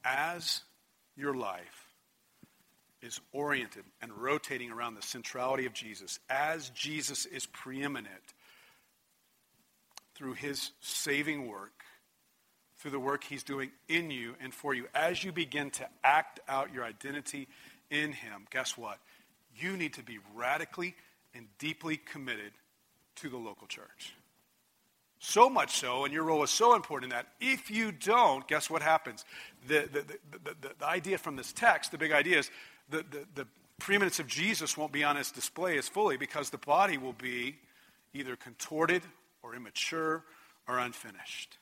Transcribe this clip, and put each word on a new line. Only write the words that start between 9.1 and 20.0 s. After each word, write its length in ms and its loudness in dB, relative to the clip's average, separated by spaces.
through 200 -8
his 440 -4
saving 720 0
work, 340 -14
through 140 -10
the 80 -2
work 260 0
he's 180 -8
doing 260 -4
in 200 2
you 300 -6
and 140 -10
for 200 -4
you, 120 -4
as 300 2
you 80 -6
begin 380 -2
to 140 -6
act 420 6
out 260 -2
your 120 -4
identity 640 -8
in 240 0
him, 360 -12
guess 280 -2
what? 220 -8
You 180 -4
need 200 -2
to 80 -16